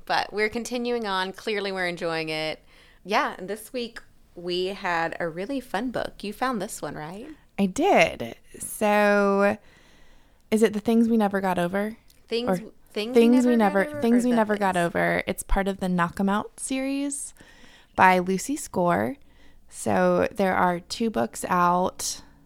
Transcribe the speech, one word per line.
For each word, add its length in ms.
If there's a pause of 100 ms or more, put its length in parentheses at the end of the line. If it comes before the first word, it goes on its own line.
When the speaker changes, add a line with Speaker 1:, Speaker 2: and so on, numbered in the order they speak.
Speaker 1:
but 280
we're 160
continuing 580
on. 240
Clearly, 400
we're 160
enjoying 420
it. 300 (460)
Yeah, 320
and 100
this 240
week 300 (340)
we 320
had 520
a 80
really 320
fun 300
book. 340
You 80
found 300
this 180
one, 140
right? 320 (320)
Speaker 2:
I 80
did. 680 (240)
So, 1000 (960)
is 100
it 120
The 60
Things 300
We 80
Never 240
Got 160
Over? 400 (300)
Speaker 1:
Things, 200
Speaker 2:
Or 100 (360)
Speaker 1:
Things 220
Speaker 2:
Things 320
Speaker 1:
We 60
Speaker 2:
We 20
Speaker 1:
Never 260
Speaker 2:
Never, 40
Speaker 1:
Got 80
Over 100
Speaker 2:
Things 220
Speaker 1:
or 20
Speaker 2:
We 60
Speaker 1:
The 20
Speaker 2:
Never 220
Got 180
Speaker 1:
Things? 100
Speaker 2:
Over. 400
It's 160
part 260
of 120
the 100
Knock 300
'Em 100
Out 300
series 760 (600)
by 240
Lucy 360
Score. 600 (540)
So 600
there 220
are 280
two 280
books 400
out. 720 (240)